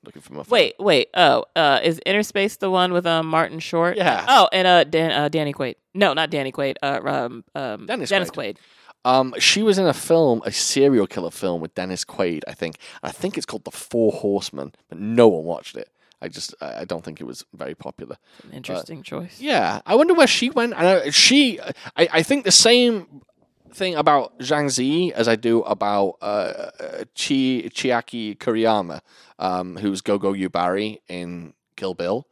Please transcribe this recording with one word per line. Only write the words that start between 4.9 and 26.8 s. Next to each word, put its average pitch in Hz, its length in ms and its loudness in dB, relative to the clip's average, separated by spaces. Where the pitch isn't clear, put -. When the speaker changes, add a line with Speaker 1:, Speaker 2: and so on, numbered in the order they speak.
Speaker 2:
uh, 147 160 0
Danny 151 240 -2
Quaid. 131 240 -6
No, 185 180 2
not 151 180 -2
Danny 135 220 -4
Quaid. 139 300 -4
Uh, 139 220 -2
um, 123 400 -6
um, 113 300 -10
Speaker 1:
Dennis 196 240 -8
Speaker 2:
Dennis 185 200 0
Speaker 1:
Quaid. 120 260 -10
Speaker 2:
Quaid. - 0 -
Speaker 1:
Um, 127 340 2
she - 240 2
was 202 160 4
in 190 80 2
a 147 60 2
film, 147 520 2
a 104 80 -6
serial 135 540 2
killer 87 240 -8
film 87 300 -4
with 82 140 -12
Dennis 90 300 -8
Quaid, 85 420 -4
I - 80 -14
think. 82 220 -8
I - 80 -8
think - 260 -8
it's - 100 -8
called - 180 -12
The - 60 -12
Four 113 420 0
Horsemen, 98 600 -6
but 82 100 -18
no 113 300 6
one 80 160 2
watched - 320 -8
it. 50 120 -14
I 92 60 -10
just, - 320 -14
I, 64 200 -12
I 85 40 -10
don't 85 200 -10
think 78 160 -14
it - 40 -12
was - 280 -14
very 71 220 -10
popular. - 420 -16
Speaker 2:
An - 80 -20
interesting 92 460 -12
Speaker 1:
But, - 80 -20
Speaker 2:
choice. 175 340 -14
Speaker 1:
yeah, 139 460 0
I 190 100 0
wonder 339 180 6
where 311 120 6
she - 240 0
went. 233 260 -2
I 165 60 0
know 180 280 4
she, 254 500 4
I, 165 160 4
I 160 100 4
think 269 220 0
the 190 80 0
same 226 720 4
thing 185 240 -4
about 147 420 2
Zhang 147 280 -2
Ziyi 139 460 0
as 117 160 0
I 113 80 2
do 117 260 2
about, 101 600 -2
uh, - 20 -10
uh, 104 460 -4